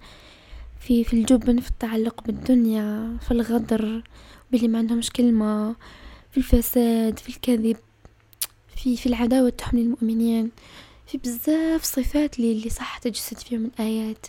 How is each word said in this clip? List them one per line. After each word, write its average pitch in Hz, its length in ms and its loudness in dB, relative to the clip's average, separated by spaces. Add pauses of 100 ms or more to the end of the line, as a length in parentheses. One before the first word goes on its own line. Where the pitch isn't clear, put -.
(800)
في، 233 240 2
في - 100 0
الجبن، 240 460 4
في - 100 -4
التعلق 226 560 -4
بالدنيا، 220 920 0
في - 100 -4
الغدر، 226 720 0 (500)
باللي 233 160 2
ما 226 100 0
عندهمش 233 320 0
كلمة، 214 680 2 (540)
في - 60 -6
الفساد، 233 800 2
في - 100 -20
الكذب، 226 480 0 (1000)
في، 247 200 -2
في - 100 -4
العداوة 240 440 2
تحمل 240 300 -2
المؤمنين، 226 720 0 (560)
في - 120 -6
بزاف 320 680 0
صفات 294 540 -2
اللي، 233 140 2
اللي 220 180 -4
صح - 280 -8
تجسد - 400 -8
فيهم 226 260 -6
الآيات. 220 640 -4